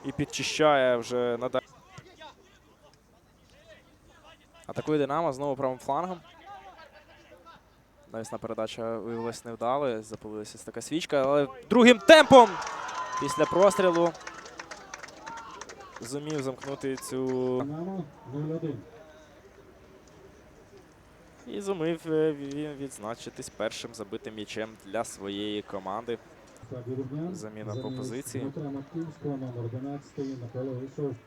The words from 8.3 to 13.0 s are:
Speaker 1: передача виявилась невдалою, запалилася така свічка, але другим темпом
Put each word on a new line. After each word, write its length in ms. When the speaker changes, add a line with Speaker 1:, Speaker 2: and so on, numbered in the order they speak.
Speaker 1:
передача 600
виявилась 460
невдалою, 580
запалилася 600
така 160
свічка, 420
але 260
другим 280
темпом 520